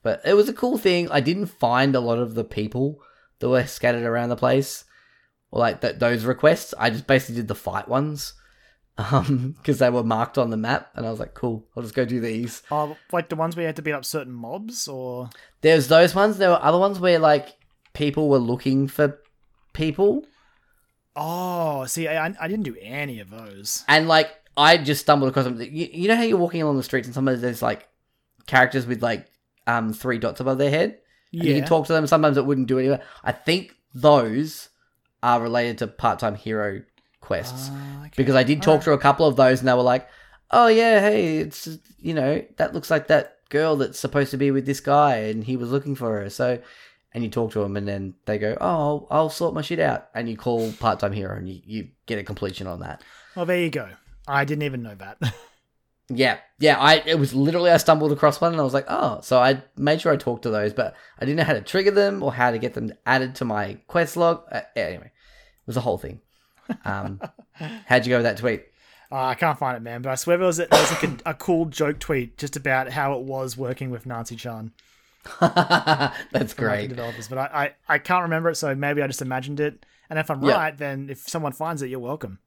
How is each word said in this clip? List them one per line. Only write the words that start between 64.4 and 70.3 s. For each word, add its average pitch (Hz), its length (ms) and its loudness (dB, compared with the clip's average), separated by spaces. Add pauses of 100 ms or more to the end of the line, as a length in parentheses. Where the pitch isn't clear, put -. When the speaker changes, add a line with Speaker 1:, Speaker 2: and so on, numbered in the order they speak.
Speaker 1:
Uh, 110 80 -6 (160)
yeah, 113 60 -2
anyway, 85 240 -8
it - 600 -20
was 120 120 -4
a - 20 0
whole 117 160 -2
thing. 85 240 -12 (640)
Um, 98 380 -8 (160)
Speaker 2:
<laughs> - 160 -20
Speaker 1:
how'd 156 500 -2
you 123 60 -2
go 123 80 4
with 120 60 0
that 107 120 0
tweet? 113 300 -4 (440)
Speaker 2:
Uh, 135 140 -10
I 131 100 -2
can't 151 240 0
find 127 200 -4
it, - 20 -14
man, 117 220 -10
but 131 80 -6
I 131 60 -4
swear 170 200 0